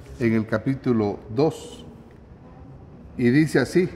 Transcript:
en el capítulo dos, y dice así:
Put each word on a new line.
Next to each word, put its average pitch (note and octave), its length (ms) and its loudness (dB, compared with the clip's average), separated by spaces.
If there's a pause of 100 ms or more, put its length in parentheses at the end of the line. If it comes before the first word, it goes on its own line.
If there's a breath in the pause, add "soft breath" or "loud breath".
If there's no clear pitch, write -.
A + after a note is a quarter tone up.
(200)
en A#2 140 2
el A2 120 0
capítulo A2+ 720 -2 (160)
dos, - 500 -2 (1300)
y B2 120 4
dice D3+ 280 2
así: E3+ 380 2